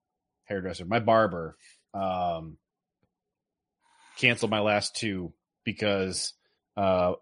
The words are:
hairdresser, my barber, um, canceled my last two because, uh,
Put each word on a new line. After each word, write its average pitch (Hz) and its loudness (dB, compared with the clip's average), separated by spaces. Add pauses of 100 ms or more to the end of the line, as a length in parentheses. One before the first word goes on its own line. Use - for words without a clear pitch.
(440)
hairdresser, 92 -6
my 107 0
barber, 104 2 (380)
um, 87 -4 (1600)
canceled 117 2
my 107 2
last 104 2
two 92 -4 (300)
because, 95 -2 (440)
uh, 92 2